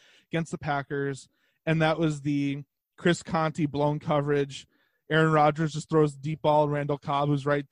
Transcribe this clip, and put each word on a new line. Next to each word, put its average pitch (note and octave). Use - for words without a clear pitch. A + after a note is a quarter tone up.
against E3
the F3
Packers, C#3
and D#3+
that D#3
was D#3
the C#3+
Chris F3
Conte D#3+
blown D3
coverage. C#3+
Aaron D#3+
Rodgers D3+
just D3+
throws D#3
the C#3
deep D3+
ball, D3+
Randall C#3+
Cobb, C#3+
who's C#3+
right C#3+